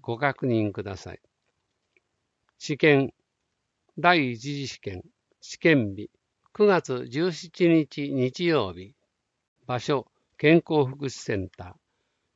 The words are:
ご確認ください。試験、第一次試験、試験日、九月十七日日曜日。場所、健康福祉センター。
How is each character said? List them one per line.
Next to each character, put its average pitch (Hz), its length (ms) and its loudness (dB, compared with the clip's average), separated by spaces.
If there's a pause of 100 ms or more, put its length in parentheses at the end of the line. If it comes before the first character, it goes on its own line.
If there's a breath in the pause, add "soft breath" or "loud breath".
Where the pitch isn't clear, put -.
ご 117 180 -6
確 139 280 -4
認 110 260 0
く 104 100 -8
だ 95 140 -10
さ - 180 -14
い。 - 60 -20 (1400)
試 147 200 -8
験、 139 340 4 (840)
第 156 340 2
一 113 80 -12
次 143 280 -8
試 - 120 -14
験、 92 220 -10 (380)
試 - 180 -18
験 123 360 2
日、 104 160 -12 (420)
九 208 140 2
月 135 420 0
十 160 240 -2
七 170 360 -2
日 151 440 0
日 131 340 -2
曜 120 260 0
日。 92 220 -18 (720)
場 123 140 -4
所、 139 260 -2 (320)
健 160 260 6
康 151 220 2
福 139 200 -8
祉 127 40 -8
セ - 260 -6
ン 92 120 -6
タ - 160 -20
ー。 90 100 -20 (600)